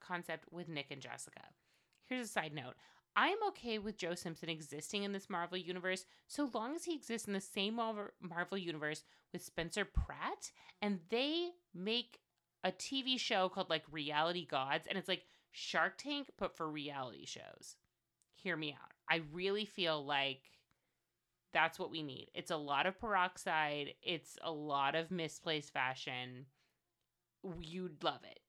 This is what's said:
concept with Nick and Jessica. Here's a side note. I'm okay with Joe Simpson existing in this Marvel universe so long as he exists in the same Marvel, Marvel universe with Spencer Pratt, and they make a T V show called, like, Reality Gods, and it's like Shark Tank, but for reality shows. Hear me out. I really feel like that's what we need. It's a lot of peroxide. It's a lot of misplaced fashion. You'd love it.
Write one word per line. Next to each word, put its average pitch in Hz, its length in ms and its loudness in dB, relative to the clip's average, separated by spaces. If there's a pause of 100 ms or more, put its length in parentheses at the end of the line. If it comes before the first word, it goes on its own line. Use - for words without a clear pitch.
concept 170 500 -4
with 165 180 -8
Nick 147 220 -4
and 135 120 -8
Jessica. 123 400 -10 (640)
Here's 254 200 -4
a - 20 -8
side 160 260 -2
note. 127 200 -8 (420)
I'm 302 220 6 (100)
okay 233 300 -2
with 208 200 -6
Joe 175 160 0
Simpson 165 340 -6
existing 156 540 -4
in 202 100 0
this 196 160 -6
Marvel 175 300 -2
universe 185 460 -2 (220)
so 285 280 -2
long 240 200 -2
as 339 100 -6
he 349 100 -2
exists 233 320 -4
in 202 80 0
the 190 60 2
same 202 340 0
Marvel, 226 320 -2 (140)
Marvel 175 380 0
universe 156 440 0 (300)
with 175 100 -4
Spencer 170 420 2
Pratt, 190 640 0 (300)
and 202 200 2 (100)
they 302 400 4 (240)
make 220 460 -2 (440)
a 185 80 4
T 269 300 -2
V 254 160 2
show 190 300 4
called, 185 220 -2
like, 160 200 2
Reality 151 560 2
Gods, 143 420 2
and 196 100 0
it's 175 100 -6
like 185 160 2 (260)
Shark - 480 2
Tank, 285 400 -4
but 190 180 -2
for 160 120 -2
reality 139 580 -6
shows. - 500 -14 (580)
Hear 180 220 -4
me 151 160 -4
out. - 200 -16 (180)
I 165 120 6 (100)
really 196 320 2
feel 160 400 2
like 135 380 2 (1080)
that's 160 260 4
what 180 120 -2
we 160 120 -4
need. 139 320 -8
It's - 160 -4
a 175 60 2
lot 147 300 2
of 190 140 0
peroxide. 165 1000 2
It's - 400 -4
a 165 100 -2
lot 147 420 2
of 160 160 2
misplaced 160 640 -2
fashion. 127 720 -2 (1120)
You'd 170 460 -6
love 151 160 2 (100)
it. - 180 -18